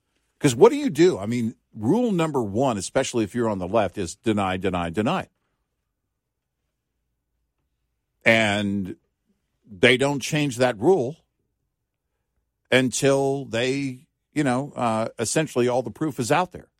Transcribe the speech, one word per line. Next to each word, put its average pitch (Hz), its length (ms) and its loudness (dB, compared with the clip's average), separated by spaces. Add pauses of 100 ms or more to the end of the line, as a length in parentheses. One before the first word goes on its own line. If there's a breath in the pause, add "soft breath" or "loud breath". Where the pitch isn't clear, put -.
(380)
'Cause 139 160 2
what 175 160 6
do - 60 0
you 277 140 -4
do? 156 280 4
I 98 80 -8
mean, 117 300 -4 (180)
rule 202 380 0
number 160 300 0
one, 110 360 -2
especially 123 460 -2
if 98 100 -8
you're 120 140 0
on 104 100 -2
the 90 80 -4
left, 101 320 0
is 92 160 -8
deny, 101 420 -2
deny, 90 340 -2
deny. 113 380 -2 (3000)
And 104 720 2 (720)
they 120 280 4
don't 139 240 0
change 147 380 -2
that 123 200 0
rule 143 380 2 (1500)
until 135 760 2
they, 127 600 -4 (260)
you 147 120 -2
know, 135 320 -2
uh, 113 320 -2 (100)
essentially 127 500 0
all 123 140 0
the 117 80 -10
proof 143 300 -6
is 113 100 -4
out 175 220 0
there. - 160 -18 (120)